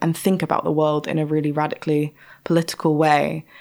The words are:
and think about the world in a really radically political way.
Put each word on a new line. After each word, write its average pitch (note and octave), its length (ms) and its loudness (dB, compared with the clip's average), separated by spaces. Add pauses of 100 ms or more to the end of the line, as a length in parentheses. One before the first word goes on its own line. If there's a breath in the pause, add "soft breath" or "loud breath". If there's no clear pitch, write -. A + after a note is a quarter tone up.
and E3 140 0
think F#3+ 260 0
about E3+ 220 -2
the E3 80 0
world D3+ 340 0
in D#3 140 -2
a D3+ 60 -2
really D3+ 260 0
radically D3+ 600 -2 (300 loud breath)
political E3 540 0
way. D3+ 480 2 (160 loud breath)